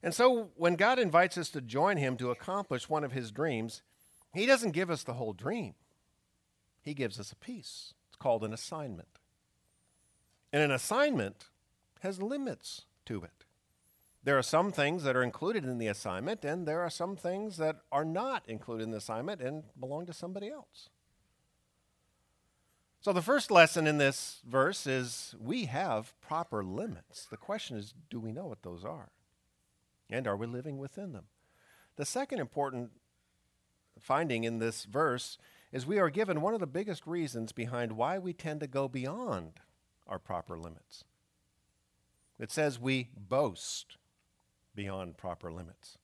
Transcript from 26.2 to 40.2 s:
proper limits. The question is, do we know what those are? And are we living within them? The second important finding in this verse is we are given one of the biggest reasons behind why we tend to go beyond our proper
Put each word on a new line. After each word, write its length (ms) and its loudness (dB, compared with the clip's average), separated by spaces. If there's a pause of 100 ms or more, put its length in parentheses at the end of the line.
proper 440 -4
limits. 600 -8
The 100 -14
question 400 -6
is, 180 -10 (160)
do 100 -8
we 120 -6
know 140 -8
what 160 -12
those 220 -12
are? 260 -12 (1000)
And 160 -2
are 100 2
we 100 -4
living 320 -6
within 340 -10
them? 140 -14 (720)
The 80 -2
second 360 -2
important 500 -2 (1120)
finding 440 2
in 140 0
this 260 -2
verse 540 0 (320)
is 160 -6
we 120 0
are 120 4
given 300 0
one 140 0
of 60 -2
the 60 -2
biggest 400 -6
reasons 460 -4
behind 400 -4
why 260 0
we 140 -6
tend 280 -6
to 60 -4
go 220 -2
beyond 720 -6 (460)
our 120 -6
proper 400 -6